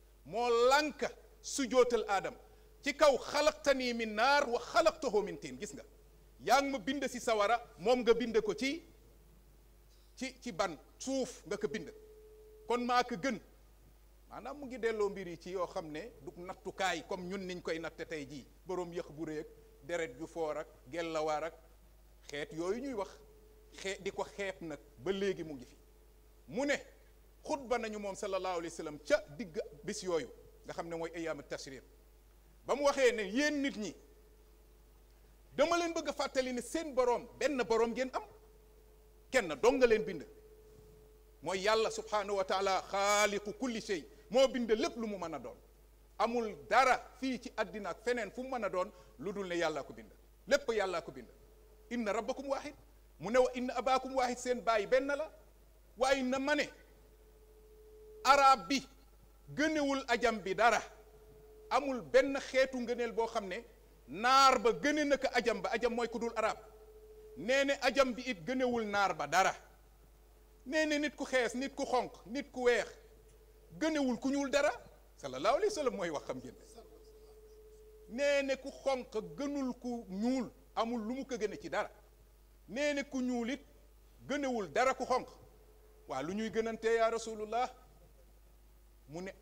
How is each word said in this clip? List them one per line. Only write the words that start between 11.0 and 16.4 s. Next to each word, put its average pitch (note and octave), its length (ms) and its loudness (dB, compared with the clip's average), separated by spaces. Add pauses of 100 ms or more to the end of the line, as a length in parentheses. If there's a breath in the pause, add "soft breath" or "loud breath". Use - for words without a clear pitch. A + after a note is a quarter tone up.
nga G3+ 100 -4
ko G#3 120 -4
bind. F3 240 -6 (720)
Kon A#3+ 180 0
maa B3 200 4
ko B3 120 -4
gën. G#3+ 220 -2 (880)
Maanaam A#3 300 -14
mu C#4+ 80 -12
ngi B3 120 -10
delloo G#3+ 320 0
mbir F#3+ 180 -8
yi E3 100 -10
ci F3+ 120 -12
yoo F3+ 160 -2
xam E3 240 -8
ne F3 200 -10 (120)
du D#3+ 140 -12
nattukaay F3+ 720 -4